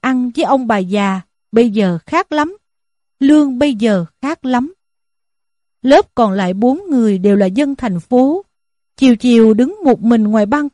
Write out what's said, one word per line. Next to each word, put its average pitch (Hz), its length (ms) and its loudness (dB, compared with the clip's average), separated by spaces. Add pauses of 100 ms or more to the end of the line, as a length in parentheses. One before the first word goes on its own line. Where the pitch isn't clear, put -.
ăn 247 340 -2
với 330 100 -2
ông 262 220 -2
bà 220 100 0
già, 190 440 -4 (300)
bây 233 180 2
giờ 196 360 -2
khác 339 260 -4
lắm. 311 260 -4 (640)
Lương 277 400 2
bây 285 160 0
giờ 202 300 0 (160)
khác 294 240 -8
lắm. 254 280 -4 (1080)
Lớp 285 340 2
còn 220 160 0
lại 190 220 -2
bốn 262 360 -2
người 226 280 0
đều 202 180 2
là 196 100 2
dân 269 300 -2
thành 196 240 -6
phố. 262 440 0 (540)
Chiều 254 180 4
chiều 226 380 4
đứng 254 300 -2
một 254 180 0
mình 226 220 2
ngoài 208 220 0
ban 285 280 -4